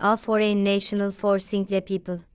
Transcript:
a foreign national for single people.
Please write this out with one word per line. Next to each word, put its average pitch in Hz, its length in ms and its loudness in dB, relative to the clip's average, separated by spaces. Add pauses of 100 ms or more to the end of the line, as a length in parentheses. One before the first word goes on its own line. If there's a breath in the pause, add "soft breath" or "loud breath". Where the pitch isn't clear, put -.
a 214 160 2
foreign 214 480 0
national 202 480 0
for 202 260 0
single 196 400 -2
people. 185 400 -6 (160)